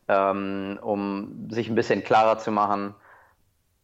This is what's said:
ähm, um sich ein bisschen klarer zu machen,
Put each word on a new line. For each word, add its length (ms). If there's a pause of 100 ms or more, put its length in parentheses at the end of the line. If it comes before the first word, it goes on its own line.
ähm, 760
um 720
sich 180
ein 60
bisschen 300
klarer 340
zu 140
machen, 420 (880)